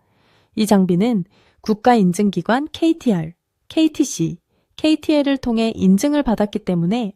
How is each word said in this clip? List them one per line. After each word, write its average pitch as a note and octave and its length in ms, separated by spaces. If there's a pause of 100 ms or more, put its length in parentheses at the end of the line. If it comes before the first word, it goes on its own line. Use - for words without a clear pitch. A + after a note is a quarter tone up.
(560)
이 G#3+ 120
장비는 F#3+ 580 (360)
국가 A3 340
인증기관 G#3 760
케이티알, A3 600 (360)
케이티씨, D4 680 (380)
케이티엘을 D4+ 600
통해 A3+ 380
인증을 G3 460
받았기 G#3 380
때문에 F#3+ 560